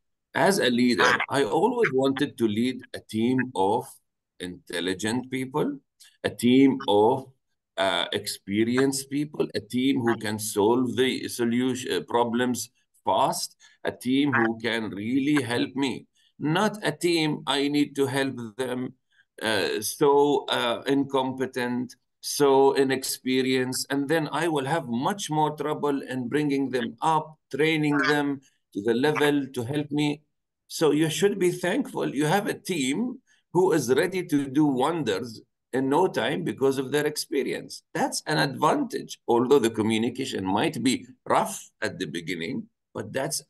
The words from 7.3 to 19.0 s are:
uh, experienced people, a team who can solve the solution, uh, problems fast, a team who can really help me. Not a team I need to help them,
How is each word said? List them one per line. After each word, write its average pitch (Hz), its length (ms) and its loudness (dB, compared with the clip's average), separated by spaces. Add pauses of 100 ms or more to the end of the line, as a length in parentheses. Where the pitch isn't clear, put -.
uh, 90 360 0
experienced 123 960 -2
people, 147 440 -4
a 104 60 -6
team 131 400 0
who 117 180 2
can 107 200 -4
solve 110 580 2
the 123 320 0
solution, 120 640 -2
uh, 110 160 0
problems 120 600 0 (340)
fast, 127 520 0 (280)
a 104 80 -4
team 135 400 0
who 113 280 0
can 113 300 -2
really 135 520 0
help 120 320 -4
me. 131 320 -4 (320)
Not 196 440 0
a 151 100 0
team 156 540 0
I 139 220 0
need 147 280 0
to 139 100 2
help 135 300 -2 (200)
them, 127 380 -4 (460)